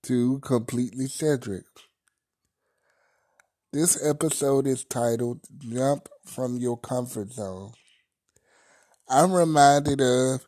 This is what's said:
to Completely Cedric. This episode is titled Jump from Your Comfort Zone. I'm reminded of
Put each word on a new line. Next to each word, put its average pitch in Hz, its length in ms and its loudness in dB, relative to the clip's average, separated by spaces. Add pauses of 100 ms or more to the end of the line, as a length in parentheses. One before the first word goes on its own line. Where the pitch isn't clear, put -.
to 127 380 0
Completely 123 640 -4
Cedric. 131 560 -4 (2000)
This 156 320 0
episode 147 640 0
is 131 180 -2
titled 120 580 -2 (160)
Jump 131 500 -4 (160)
from 127 320 -6
Your 120 200 -2
Comfort 123 560 -8
Zone. 98 380 -12 (1400)
I'm 156 240 4
reminded 147 680 4
of 131 480 2